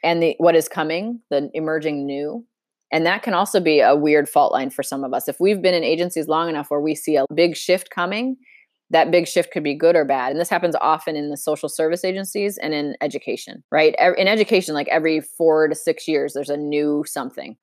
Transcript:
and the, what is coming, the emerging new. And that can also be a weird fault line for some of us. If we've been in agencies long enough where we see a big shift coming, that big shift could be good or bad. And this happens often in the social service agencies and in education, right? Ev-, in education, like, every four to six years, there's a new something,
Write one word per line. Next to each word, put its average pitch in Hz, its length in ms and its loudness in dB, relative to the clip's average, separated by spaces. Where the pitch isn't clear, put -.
and 170 180 2
the, 165 160 2
what 165 160 6
is 160 140 4
coming, 180 600 -6
the 143 240 -2
emerging 156 520 -2
new. 147 400 -8
And 160 140 2
that 185 180 0
can 214 100 -4
also 190 280 2
be 156 180 4
a 127 160 6
weird 147 320 2
fault 147 240 4
line 131 180 -2
for 139 140 -8
some 139 220 -8
of 127 80 -8
us. - 160 -4
If 139 100 -6
we've 196 220 2
been 180 140 2
in 165 80 0
agencies 160 440 -2
long 160 220 0
enough 147 200 -6
where 147 120 -2
we 156 120 -2
see 156 220 -4
a 139 180 2
big 165 220 2
shift - 340 -2
coming, 214 460 -4
that 160 200 2
big 170 160 4
shift - 240 -2
could 156 120 -6
be 143 120 -4
good 165 200 4
or 160 80 4
bad. 135 280 -2
And 147 80 -4
this 170 100 -4
happens 175 320 0
often 156 340 0
in 147 140 -6
the 147 80 -8
social 151 320 -4
service 165 340 -2
agencies 196 540 -4
and 156 160 -6
in 147 280 -4
education, - 720 -8
right? 156 280 4
Ev-, 175 180 6
in 190 100 4
education, 196 460 2
like, 143 140 -2
every 160 340 0
four 156 460 2
to 151 80 0
six - 320 -4
years, 147 260 0
there's 139 160 -6
a 147 80 -2
new 147 480 0
something, - 580 -10